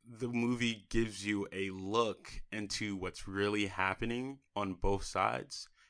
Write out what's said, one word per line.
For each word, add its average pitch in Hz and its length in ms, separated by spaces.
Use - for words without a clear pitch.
the 117 200
movie 117 640
gives 107 360
you 101 260
a 98 200
look 98 580
into 104 440
what's 92 320
really 101 400
happening 117 720
on 98 200
both 98 280
sides, - 640